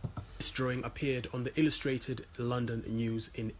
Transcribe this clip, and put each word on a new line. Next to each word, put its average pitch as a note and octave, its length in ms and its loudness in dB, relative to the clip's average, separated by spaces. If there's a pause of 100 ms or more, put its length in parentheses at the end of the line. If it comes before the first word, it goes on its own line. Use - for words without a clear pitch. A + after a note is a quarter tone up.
(380)
This - 140 -2
drawing B2+ 320 0
appeared B2 500 0
on B2+ 120 0
the B2+ 120 -4
Illustrated C3+ 680 2 (120)
London A#2+ 480 2
News A2+ 480 0
in A2 260 -2